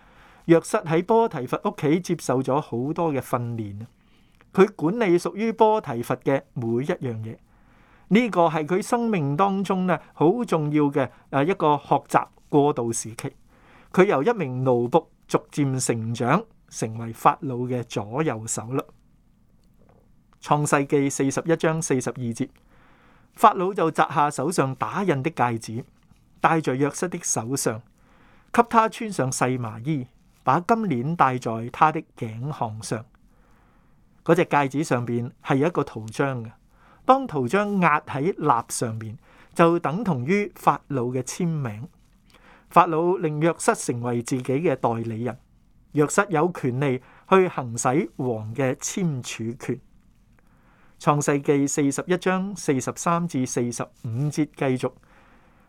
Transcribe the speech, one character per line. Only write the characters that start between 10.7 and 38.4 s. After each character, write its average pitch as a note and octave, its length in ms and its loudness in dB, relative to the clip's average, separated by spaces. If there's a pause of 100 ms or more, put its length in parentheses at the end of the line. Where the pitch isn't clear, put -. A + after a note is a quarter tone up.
要 D3+ 120 4
嘅， C#3+ 260 0 (200)
呃， C#3 160 0
一 F#3 80 0
個 D3+ 240 2
學 - 180 0 (140)
習 - 180 2 (220)
過 D3 240 4
渡 A#2+ 180 -2
時 A2+ 240 -6
期。 - 180 -10 (600)
佢 F3+ 120 8
由 E3 160 4
一 G#3+ 120 2
名 C3 320 -2
奴 A#2+ 240 4
僕 E3 180 2 (200)
逐 E3 100 0 (120)
漸 C3+ 360 -2
成 A#2 280 -2
長， B2 300 2 (240)
成 A2 300 -8
為 A#2 160 -8
法 - 260 4
老 C3+ 200 -6
嘅 B2 240 -2
左 A#2 380 -4
右 A2+ 240 -2
手 A2 280 -6
啦。 C#3 100 -2 (1600)
創 D3 280 0
世 C#3+ 160 2
記 C#3 240 2
四 C3+ 220 0
十 - 140 -2
一 E3 100 2
章 D#3+ 260 0
四 C3+ 200 0
十 - 80 -4
二 A#2 60 -8
節， B2 340 -4 (840)
法 G#3+ 200 6
老 F#3+ 200 -2
就 F3+ 160 2
摘 D#3 200 2
下 D3+ 200 2
手 D3 220 -4
上 C3+ 240 0
打 B2+ 300 -4
印 C#3 180 0
的 E3 60 0
戒 A#2+ 280 0
指， A2+ 280 -10 (560)
戴 D#3+ 180 4
在 D3 140 -2
約 C#3 160 0
瑟 F3+ 180 -6
的 F3+ 160 -8
手 A#2+ 320 -4
上， A#2 260 -2 (680)
給 - 180 4
他 A3 200 4
穿 A3 200 -10
上 C3+ 220 -2
細 B2+ 260 -2
麻 A2+ 220 -10
衣， B2+ 260 -4 (380)
把 C3+ 160 2
金 A3+ 200 0
鏈 D#3 360 -2
戴 C3+ 220 2
在 A#2 340 -6
他 D#3 220 2
的 D#3+ 100 -6 (140)
頸 A#2 340 -8
項 A2 320 -8
上。 A2+ 220 -6 (1200)
嗰 E3 100 6
隻 E3+ 80 2
戒 D3 240 2
指 C3+ 160 -2
上 B2 240 -2
邊 A#2+ 240 -2 (100)
係 - 140 0
有 C#3 120 4
一 - 20 2
個 D#3+ 140 -2
圖 A2 240 -10
章 B2+ 360 -4
嘅， A2+ 80 -14 (520)
當 C4 240 2
圖 C3+ 200 -2
章 G3+ 320 0
壓 D#3+ 220 4
喺 D3 340 -4
蠟 C3 340 2